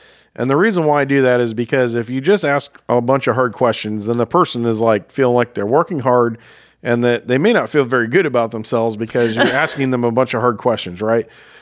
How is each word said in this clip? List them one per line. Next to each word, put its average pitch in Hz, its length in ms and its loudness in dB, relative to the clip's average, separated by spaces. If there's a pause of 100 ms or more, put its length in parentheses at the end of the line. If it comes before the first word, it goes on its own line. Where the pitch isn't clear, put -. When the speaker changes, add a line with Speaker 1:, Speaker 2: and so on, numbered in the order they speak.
(340)
Speaker 1:
And 123 140 -4
the 135 80 2
reason 185 280 2
why 147 180 2
I - 20 -2
do 139 160 2
that 123 220 4
is 117 100 -2
because 120 420 -2
if 117 140 -4
you 131 140 -6
just 185 200 2
ask 143 460 -2
a 123 140 2
bunch 131 240 0
of 117 80 2
hard 123 180 0
questions, 107 540 -2
then 117 100 -2
the 120 100 0
person 165 380 0
is, 113 160 0
like, 110 320 0
feeling 127 220 0
like 120 180 0
they're 101 140 -4
working 156 320 0
hard 120 400 2 (440)
and 120 220 0
that 120 240 0
they 123 80 2
may 190 160 2
not 151 160 0
feel 143 160 2
very 120 240 0
good 170 160 2
about 120 260 0
themselves 113 460 -2
because 113 400 -2
you're - 80 2
Speaker 2:
<laughs> 135 200 0
Speaker 1:
asking 139 260 -2
them 123 140 0
a 120 80 0
bunch 127 200 0
of 113 80 -2
hard 120 160 2
questions, 104 460 -4
right? 110 240 0 (360)